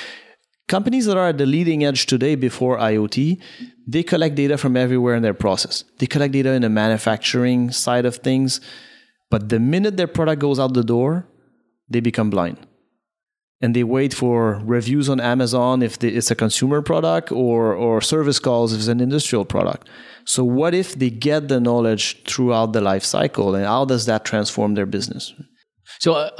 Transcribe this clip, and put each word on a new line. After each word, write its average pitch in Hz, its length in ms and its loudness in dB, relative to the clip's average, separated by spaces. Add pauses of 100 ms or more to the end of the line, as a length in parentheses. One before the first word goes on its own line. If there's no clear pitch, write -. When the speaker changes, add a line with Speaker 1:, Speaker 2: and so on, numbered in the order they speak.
(680)
Speaker 1:
Companies 226 380 0
that 196 120 2
are 180 100 2
at 151 100 0
the 143 60 2
leading 151 400 2
edge 139 220 0
today 135 280 2
before 127 440 0
I 110 180 2
O 107 100 2
T, 151 340 0 (460)
they 143 160 -2
collect 160 340 0
data 143 200 2
from 131 200 0
everywhere 123 400 2
in 117 60 0
their 107 120 2
process. - 500 -2 (140)
They 127 80 -2
collect 143 260 0
data 135 200 0
in 127 100 2
the 113 80 2
manufacturing 113 1000 0
side 123 340 0
of 120 100 -2
things, 131 440 -2 (680)
but 107 200 -2
the 113 100 0
minute 185 380 0
their 180 100 0
product 160 340 -2
goes 139 180 0
out 131 140 0
the 123 120 2
door, 127 420 0 (640)
they 117 100 -2
become 113 300 0
blind. 87 280 -2 (1040)
And 120 160 2
they 123 80 2
wait 131 280 0
for 117 520 0
reviews 120 440 0
on 131 120 0
Amazon 123 640 0
if 113 160 -4
the, 113 180 0
it's 117 160 0
a - 20 0
consumer 131 480 0
product 165 480 0
or, 117 440 2
or 113 260 0
service 147 400 0
calls 117 320 2
if 110 80 -2
it's 107 80 -4
an 120 120 2
industrial 127 440 0
product. - 440 -4 (360)
So - 180 -2
what 135 320 2
if 185 220 -2
they 131 140 0
get 147 360 -2
the 135 140 0
knowledge 117 640 0
throughout 117 480 0
the 113 80 0
life 98 240 0
cycle, - 500 0
and 98 100 0
how 117 200 0
does 123 220 0
that 110 180 0
transform 104 500 -2
their 101 120 -2
business? - 460 -8 (680)
Speaker 2:
So, 165 140 2
uh, 151 260 -2